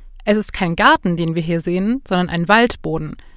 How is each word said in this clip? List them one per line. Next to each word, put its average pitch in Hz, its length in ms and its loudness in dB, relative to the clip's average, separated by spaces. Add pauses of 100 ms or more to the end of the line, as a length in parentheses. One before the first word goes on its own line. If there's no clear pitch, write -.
(240)
Es 208 140 2
ist - 140 -4
kein 170 240 -4
Garten, 208 400 2
den 165 180 -2
wir 170 80 -2
hier 170 180 -2
sehen, 196 460 -2
sondern 180 240 0
ein 170 180 -4
Waldboden. 202 680 0 (200)